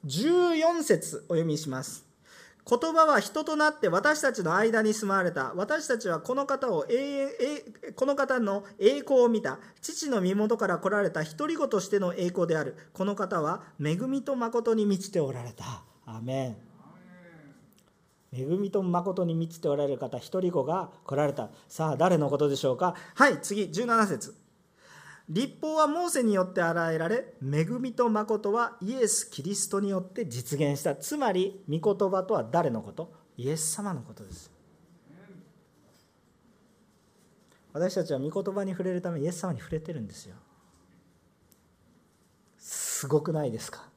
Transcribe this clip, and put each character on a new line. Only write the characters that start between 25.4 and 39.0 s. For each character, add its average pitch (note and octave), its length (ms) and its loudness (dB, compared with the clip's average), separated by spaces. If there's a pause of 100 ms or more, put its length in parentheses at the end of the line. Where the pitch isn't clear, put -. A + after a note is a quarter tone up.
法 D#4 160 -2
は D#4 100 6
モ E4+ 200 0
ー E4+ 40 -2
セ C#4+ 140 2
に G#3+ 100 4
よ F#3 100 4
っ F#3 80 -6
て F#3 100 2
与 E3 320 0
え D#3+ 40 -2
ら E3 100 -2
れ、 A#3+ 320 -2
恵 D3 260 0
み B3 260 -4
と A#3+ 160 2
誠 G#3+ 440 0
は A#3 280 0
イ G#3 140 -4
エ B3 120 2
ス・ - 240 -2
キ - 120 -12
リ G3 120 -4
ス - 140 -4
ト G3 120 0
に G3+ 80 -2
よ F#3+ 120 0
っ F#3 40 -8
て G#3+ 220 -8
実 B2+ 320 -6
現 C#3+ 220 2
し - 20 -10
た。」 C#3+ 140 0
つ - 200 -6
ま C4+ 140 0
り、 F#3 380 0
御 D#3+ 260 2
言 G3 160 2
葉 F#3+ 140 0
と G3+ 100 0
は D3 80 0
誰 D3 280 2
の A2+ 100 -2
こ G#2 120 -14
と？ E3 200 -12 (240)
イ B2 140 -4
エ D#3 60 -2
ス - 160 -2
様 G3+ 200 -6
の C#3 80 -6
こ G#2+ 140 -16
と - 100 -18
で F2+ 80 -18
す。 - 180 -20 (3250)
私 F3 200 0
た F#3 80 0
ち D#3+ 100 -2
は C3 60 0
御 C#3+ 120 -2
言 F#3+ 240 -4
葉 G3+ 100 -2
に F#3+ 80 -4
触 F3+ 120 -6
れ F#3 100 0
る F3+ 80 -2